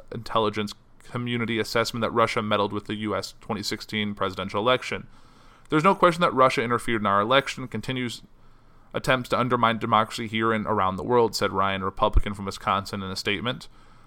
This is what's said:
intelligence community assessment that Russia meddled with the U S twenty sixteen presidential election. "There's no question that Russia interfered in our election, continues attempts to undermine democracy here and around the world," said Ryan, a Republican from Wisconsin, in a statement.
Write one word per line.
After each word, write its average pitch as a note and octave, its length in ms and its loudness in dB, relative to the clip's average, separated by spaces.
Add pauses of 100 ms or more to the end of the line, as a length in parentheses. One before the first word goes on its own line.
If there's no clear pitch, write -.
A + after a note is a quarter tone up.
(120)
intelligence G#2+ 600 -2 (300)
community A#2+ 560 -4
assessment A#2 420 -2
that G2 100 0
Russia A2+ 300 2
meddled G#2 320 0
with G2+ 140 -6
the A2+ 80 -6
U G#2 200 -4
S - 280 -6
twenty G#2+ 200 -6
sixteen G#2 520 -4
presidential F#2+ 460 -4
election. A#2+ 460 0 (600)
"There's D3+ 160 2
no G3 100 6
question F3 280 4
that E3 100 4
Russia C3 300 4
interfered A#2 400 0
in G#2 40 0
our G2+ 140 4
election, C3 480 0
continues B2 540 -6 (720)
attempts C3 340 0
to G#2 100 2
undermine A#2 400 2
democracy A2+ 480 0
here A2 260 0
and G#2+ 140 -2
around F#2+ 300 0
the F2+ 60 -6
world," A#2 340 2
said G2+ 160 0
Ryan, F#2+ 300 0
a - 20 -2
Republican G#2 480 2
from G2 140 -8
Wisconsin, G2 560 -2
in F#2+ 80 -8
a F#2+ 60 -8
statement. A2 520 -4 (380)